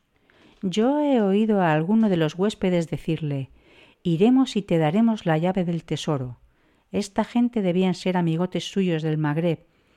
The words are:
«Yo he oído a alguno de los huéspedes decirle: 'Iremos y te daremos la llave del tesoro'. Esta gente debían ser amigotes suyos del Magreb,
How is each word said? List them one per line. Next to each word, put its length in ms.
«Yo 380
he 200
oído 400
a 140
alguno 340
de 80
los 180
huéspedes 540
decirle: 600
'Iremos 540
y 60
te 160
daremos 480
la 100
llave 280
del 200
tesoro'. 560
Esta 320
gente 380
debían 340
ser 220
amigotes 480
suyos 380
del 160
Magreb, 480